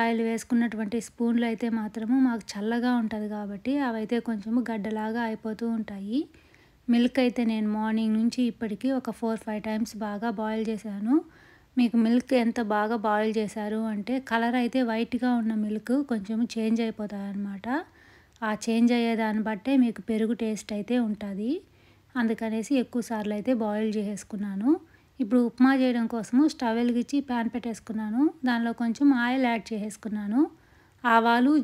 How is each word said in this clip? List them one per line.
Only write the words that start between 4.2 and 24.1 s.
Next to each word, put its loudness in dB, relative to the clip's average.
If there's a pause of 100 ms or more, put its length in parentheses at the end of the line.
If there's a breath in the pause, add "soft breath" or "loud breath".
కొంచెము -2
గడ్డలాగా -4
అయిపోతూ -6 (120)
ఉంటాయి. -4 (720 soft breath)
మిల్క్ 4
అయితే 0
నేను 0
మార్నింగ్ 0
నుంచి 0 (100)
ఇప్పటికీ -4
ఒక -6
ఫోర్ -4
ఫైవ్ -6
టైమ్స్ -4 (120)
బాగా -4 (100)
బాయిల్ -2
చేశాను. 0 (600 loud breath)
మీకు 4
మిల్క్ 2 (120)
ఎంత 0 (140)
బాగా 0 (120)
బాయిల్ 2
చేశారు -4 (120)
అంటే -4 (140)
కలర్ 0
అయితే 0 (100)
వైట్‌గా 0
ఉన్న 0 (100)
మిల్క్ -2 (180)
కొంచెం -2 (140)
చేంజ్ 0
అయిపోతాయన్నమాట. -6 (760 soft breath)
ఆ 0 (140)
చేంజ్ 4
అయ్యేదాన్ని 0
బట్టే -2 (100)
మీకు -2
పెరుగు 0
టేస్ట్ -4
అయితే -2 (120)
ఉంటది. -4 (640 soft breath)
అందుకనేసి -2 (120)
ఎక్కువ -4
సార్లు -4
అయితే 0 (120)
బాయిల్ -2
చేసేసుకున్నాను. -4 (500 soft breath)